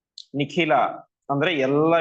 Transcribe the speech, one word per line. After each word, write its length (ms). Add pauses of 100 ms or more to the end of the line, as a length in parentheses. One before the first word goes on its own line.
(360)
ನಿಖಿಲ 380 (560)
ಅಂದ್ರೆ 240
ಎಲ್ಲ 460